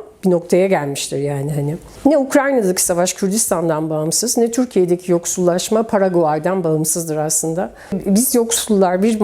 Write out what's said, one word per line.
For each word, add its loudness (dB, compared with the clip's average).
bir 2
noktaya 2
gelmiştir -2
yani -4
hani. -2
Ne 4
Ukrayna'daki 2
savaş 0
Kürdistan'dan -2
bağımsız, -2
ne 2
Türkiye'deki 0
yoksullaşma 0
Paraguay'dan 0
bağımsızdır -2
aslında. -2
Biz 0
yoksullar, 2
bir, 2